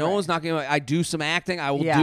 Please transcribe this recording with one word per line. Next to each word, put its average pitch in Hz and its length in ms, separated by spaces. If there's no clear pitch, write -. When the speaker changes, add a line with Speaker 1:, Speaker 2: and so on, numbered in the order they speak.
Speaker 1:
one 170 80
Speaker 2:
Right. 202 40
Speaker 1:
was 190 120
knocking 165 240
on 160 60
my, 139 140
I 151 60
do 143 260
some 160 160
acting. 170 400
I 139 120
will 139 120
Speaker 2:
Yeah. 156 180